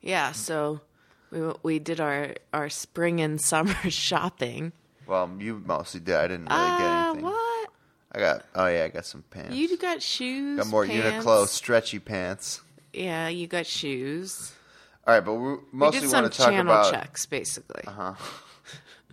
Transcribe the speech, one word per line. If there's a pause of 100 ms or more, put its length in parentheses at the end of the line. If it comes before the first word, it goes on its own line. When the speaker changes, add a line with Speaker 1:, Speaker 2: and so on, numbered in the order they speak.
Speaker 1:
Yeah,
so (500)
we
w-,
we
did
our, (180)
our
spring
and
summer
<laughs>
shopping. (340)
Speaker 2:
Well,
you
mostly
did.
I
didn't
really
get
Speaker 1:
Uh,
Speaker 2:
anything.
Speaker 1:
what? (420)
Speaker 2:
I
got,
oh
yeah,
I
got
some
pants.
Speaker 1:
You
got
shoes,
Speaker 2:
Got
more
Speaker 1:
pants.
Speaker 2:
Uniqlo
stretchy
pants. (320)
Speaker 1:
Yeah,
you
got
shoes. (540)
Speaker 2:
All
right,
but
we (140)
mostly
Speaker 1:
We
did
Speaker 2:
wanna
Speaker 1:
some
Speaker 2:
talk
Speaker 1:
channel
Speaker 2:
about
Speaker 1:
checks,
basically.
Speaker 2:
Uh-huh. (1000)